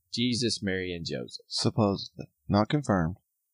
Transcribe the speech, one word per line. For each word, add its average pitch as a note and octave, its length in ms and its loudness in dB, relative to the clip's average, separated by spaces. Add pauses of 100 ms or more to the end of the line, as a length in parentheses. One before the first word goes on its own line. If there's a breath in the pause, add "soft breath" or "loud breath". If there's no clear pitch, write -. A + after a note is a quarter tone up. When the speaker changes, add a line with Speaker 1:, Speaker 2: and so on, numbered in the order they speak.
(120)
Speaker 1:
Jesus, A#2+ 480 0
Mary, F#2 320 -4
and E2+ 140 -6
Joseph. B1+ 400 -8
Speaker 2:
Supposedly. - 800 0 (220)
Not G#2 200 4
confirmed. G2 500 0 (360)